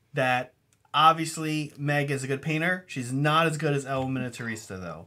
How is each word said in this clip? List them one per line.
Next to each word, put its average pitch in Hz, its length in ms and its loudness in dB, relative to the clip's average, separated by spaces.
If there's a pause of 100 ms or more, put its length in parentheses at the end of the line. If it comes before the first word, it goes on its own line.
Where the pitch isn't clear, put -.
(140)
that 127 380 0 (420)
obviously 156 840 2
Meg 143 340 0
is 131 140 -4
a - 20 -6
good 135 140 -2
painter. 170 460 0
She's 123 260 -6
not 151 340 4
as 151 100 -2
good 147 160 0
as 139 120 -2
El 131 220 -2
Miniaturista, 117 760 -6
though. 82 260 -12